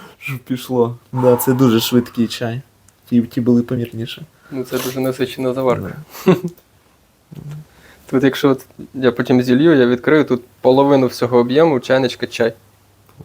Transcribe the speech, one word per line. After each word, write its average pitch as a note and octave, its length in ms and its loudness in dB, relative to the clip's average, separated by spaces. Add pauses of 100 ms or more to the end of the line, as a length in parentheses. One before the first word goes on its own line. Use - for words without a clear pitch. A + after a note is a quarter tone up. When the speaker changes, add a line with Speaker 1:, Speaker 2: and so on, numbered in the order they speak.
(200)
Speaker 1:
що - 140 -12 (140)
пішло. A#2+ 500 -2 (160)
Да, B2+ 240 4
це C3 160 0
дуже B2 260 4
швидкий A#2+ 480 0
чай. A#2 340 -8 (480)
Ті, A#2+ 120 2
ті A#2+ 200 -6
були A#2+ 200 2
помірніше. A#2 600 -8 (300)
Speaker 2:
Ну, C3+ 120 -8
це B2+ 140 -8
дуже B2+ 220 -8
насичена C3 540 -4
заварка. A#2 420 -4 (300)
Speaker 1:
Да. F3+ 140 6
Speaker 2:
<laughs> - 60 -8 (1600)
Тут, C3+ 140 0
якщо C3+ 260 0
от C3 160 -2 (280)
я B2+ 180 0
потім B2+ 320 0
зілью, C#3 340 4
я B2+ 100 4
відкрию, C3+ 380 2
тут A#2+ 160 -2 (200)
половину C3+ 460 4
всього B2 300 -2
об'єму C3 420 2
чайничка C3 480 -2
чай. A#2 260 -2 (720)